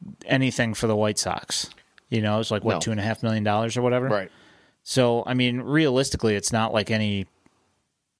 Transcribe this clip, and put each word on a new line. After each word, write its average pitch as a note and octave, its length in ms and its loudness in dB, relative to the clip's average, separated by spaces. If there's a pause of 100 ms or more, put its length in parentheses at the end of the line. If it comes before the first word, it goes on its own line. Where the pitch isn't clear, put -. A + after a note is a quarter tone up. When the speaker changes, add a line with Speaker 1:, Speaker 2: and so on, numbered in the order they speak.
(240)
Speaker 1:
anything B2+ 480 2
for A2 140 -2
the A2 80 4
White G#2+ 240 2
Sox. - 500 -4 (420)
You A2+ 120 0
know, G#2+ 160 2
it's A2+ 140 -4
like, G#2 100 -2
what, G#2+ 120 0
Speaker 2:
No. E2+ 60 -2
Speaker 1:
two A2+ 120 -4
and G#2+ 80 -2
a - 20 -2
half A2 220 -4
million A2 180 0
dollars G#2+ 340 0
or B2 60 -2
whatever? B2 240 0
Speaker 2:
Right. G2+ 240 -2 (540)
Speaker 1:
So, A#2+ 420 2
I B2 80 -2
mean, B2 260 2
realistically, C3 760 2
it's - 160 -4
not A2+ 200 0
like G#2+ 200 0
any G#2 340 -2 (920)